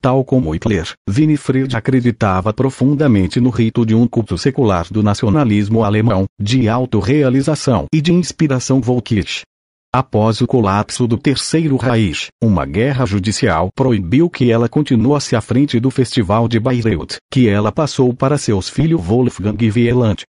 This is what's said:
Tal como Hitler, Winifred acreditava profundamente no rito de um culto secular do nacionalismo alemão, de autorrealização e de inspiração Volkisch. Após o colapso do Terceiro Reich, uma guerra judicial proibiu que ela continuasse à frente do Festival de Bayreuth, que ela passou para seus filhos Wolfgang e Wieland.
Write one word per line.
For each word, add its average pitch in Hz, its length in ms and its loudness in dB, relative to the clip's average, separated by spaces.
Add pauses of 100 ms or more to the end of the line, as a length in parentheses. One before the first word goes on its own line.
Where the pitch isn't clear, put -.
Tal 131 220 2
como 127 320 0
Hitler, 101 380 -2 (160)
Winifred 135 640 0
acreditava 110 760 0
profundamente 131 880 2
no 123 80 2
rito 113 360 0
de 110 80 2
um 117 140 4
culto 107 300 -2
secular 101 520 0
do 107 140 0
nacionalismo 107 800 2
alemão, 104 400 2 (180)
de 113 280 0
autorrealização 127 1200 0
e 160 60 2
de 160 140 0
inspiração 139 680 0
Volkisch. 120 600 -2 (520)
Após 110 460 0
o 123 80 0
colapso 107 580 0
do 113 120 0
Terceiro 151 580 -2
Reich, 113 520 -2 (140)
uma 95 240 2
guerra 123 400 -2
judicial 95 680 -2
proibiu 127 540 0
que 127 200 0
ela 113 200 2
continuasse 139 680 0
à 110 60 0
frente 123 400 0
do 127 100 0
Festival 117 560 0
de 117 140 0
Bayreuth, 110 560 -2 (120)
que 123 200 2
ela 104 240 0
passou 131 400 0
para 139 240 -2
seus 101 320 -2
filhos 160 320 0
Wolfgang 107 600 -2
e 113 80 2
Wieland. 117 540 0 (100)